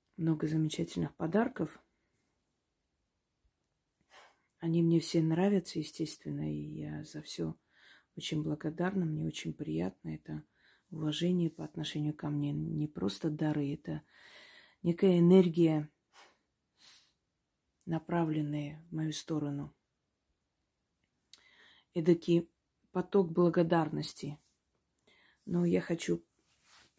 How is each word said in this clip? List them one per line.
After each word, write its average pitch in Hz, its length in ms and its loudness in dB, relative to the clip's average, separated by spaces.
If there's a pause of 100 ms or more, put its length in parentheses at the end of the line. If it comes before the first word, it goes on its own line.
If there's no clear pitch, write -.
(180)
много 160 280 0
замечательных 160 720 -2
подарков. - 640 -2 (2750)
Они 170 240 2
мне 165 160 6
все 165 240 2
нравятся, 180 560 2
естественно, 151 680 -8
и 151 140 -6
я 151 440 -10
за 151 180 -14
все 160 340 -8 (580)
очень 156 280 -6
благодарна. 165 640 -2
Мне 156 180 -4
очень 156 300 -6
приятно. 160 540 -6
Это 156 340 -10 (480)
уважение 165 580 0
по 156 160 -10
отношению 151 480 -6
ко 151 160 -8
мне. 147 220 -2
Не 156 360 -4
просто 180 440 -4
дары, 151 420 -2
это 156 300 -8 (800)
некая 175 360 4
энергия, 170 680 6 (2000)
направленная 156 1040 -4
в 165 60 -10
мою 156 160 -4
сторону. 147 640 -6 (2250)
Эдакий 170 560 2 (420)
поток 180 400 0
благодарности. 165 1080 0 (1040)
Но 175 200 0
я 180 160 4
хочу, 170 420 -4 (760)